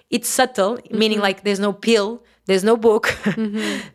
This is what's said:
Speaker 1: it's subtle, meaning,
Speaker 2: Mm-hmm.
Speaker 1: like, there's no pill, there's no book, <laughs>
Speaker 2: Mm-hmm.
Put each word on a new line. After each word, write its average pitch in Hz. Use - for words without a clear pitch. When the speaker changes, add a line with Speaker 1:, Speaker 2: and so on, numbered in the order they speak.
Speaker 1:
it's -
subtle, 240
meaning, 214
Speaker 2:
Mm-hmm. 202
Speaker 1:
like, 190
there's 202
no 202
pill, 220
there's 185
no 226
book, 226
<laughs> -
Speaker 2:
Mm-hmm. 214